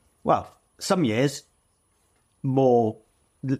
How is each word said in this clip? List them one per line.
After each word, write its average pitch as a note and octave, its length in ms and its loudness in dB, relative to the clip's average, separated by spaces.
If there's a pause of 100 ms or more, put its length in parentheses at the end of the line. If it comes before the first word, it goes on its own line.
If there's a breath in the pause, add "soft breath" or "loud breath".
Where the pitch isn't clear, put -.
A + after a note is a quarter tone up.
(240 soft breath)
well, B2 280 -2 (280)
some F#3 240 -2
years B2+ 400 -2 (1000)
more, B2+ 540 2 (520)
l-, C3+ 120 -2